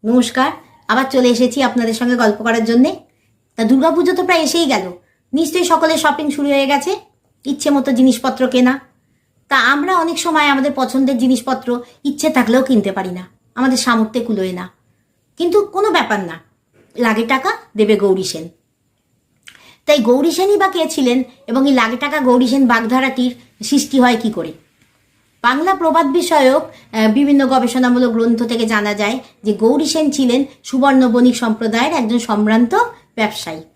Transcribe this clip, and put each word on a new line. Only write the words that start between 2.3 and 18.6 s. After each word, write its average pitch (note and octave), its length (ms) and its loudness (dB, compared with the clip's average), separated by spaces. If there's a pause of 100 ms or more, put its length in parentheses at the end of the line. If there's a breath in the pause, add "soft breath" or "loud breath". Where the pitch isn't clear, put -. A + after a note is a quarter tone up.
করার A3+ 220 0
জন্যে। B3 300 2 (600)
তা A3+ 80 -2
দুর্গাপুজো D4 500 2
তো F#4 100 -2
প্রায় F4+ 180 2
এসেই E4 240 0
গেল, G3 260 -2 (420)
নিশ্চয়ই E4 300 -2
সকলের D#4+ 340 2
শপিং D4 340 -2
শুরু C#4+ 180 -2
হয়ে C#4 180 0
গেছে, D4 320 -2 (460)
ইচ্ছে D4 240 -4
মতো C#4 220 0
জিনিসপত্র B3+ 560 0
কেনা। B3+ 320 2 (680)
তা C#4 60 0
আমরা D4 420 0
অনেক E4 220 -2
সময় D#4 280 0
আমাদের C#4 280 0
পছন্দের C4 420 0
জিনিসপত্র A#3+ 640 -2 (220 loud breath)
ইচ্ছে D4+ 260 -2
থাকলেও B3+ 320 2
কিনতে G#3 300 0
পারি F#3+ 180 -6
না, F3+ 180 -12 (280)
আমাদের B3+ 220 0
সামর্থ্যে A3+ 440 -2
কুলোয় F#3+ 300 -4
না, F3+ 180 -12 (680)
কিন্তু F4 240 0
কোনো G4+ 300 -2
ব্যাপার A3 280 -2
না, E3 200 -10 (580)
লাগে A3+ 280 0
টাকা, C4+ 320 -2 (180)
দেবে G#3 200 2
গৌরী F#3+ 280 0
সেন। E3+ 260 -10 (1400 soft breath)